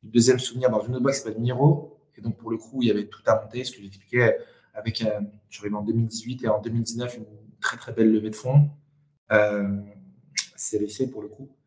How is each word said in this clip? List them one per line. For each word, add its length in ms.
le 60
deuxième 300
souvenir 300
dans 120
une 140
autre 80
boîte 120
qui 60
s'appelle 200
Miro. 560
Et 40
donc, 140
pour 160
le 60
coup, 240
il 80
y 20
avait 160
tout 180
à 160
monter, 220
ce 80
que 100
j'expliquais 560
avec, 280
euh, 200
je 80
suis 60
arrivé 140
en 60
deux 100
mille 140
dix-huit 360
et 60
en 100
deux 120
mille 120
dix-neuf, 320
une 100
très, 160
très 160
belle 180
levée 200
de 40
fonds. 340
Euh, 480
série 320
C 200
pour 120
le 80
coup. 200